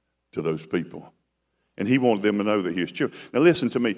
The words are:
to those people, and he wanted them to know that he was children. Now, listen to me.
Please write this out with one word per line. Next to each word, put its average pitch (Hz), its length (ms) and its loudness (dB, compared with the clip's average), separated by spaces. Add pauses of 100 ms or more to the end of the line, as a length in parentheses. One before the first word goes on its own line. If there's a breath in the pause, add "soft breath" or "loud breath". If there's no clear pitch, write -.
(340)
to 78 100 -6
those 80 240 -4
people, - 440 -8 (680)
and 101 100 -4
he 127 100 2
wanted 120 240 2
them 104 160 2
to 101 60 0
know 104 180 2
that 87 140 -4
he 92 60 -2
was 85 100 -4
children. - 280 -4 (140 loud breath)
Now, 120 60 0
listen 151 320 4
to 131 80 -2
me. 117 180 0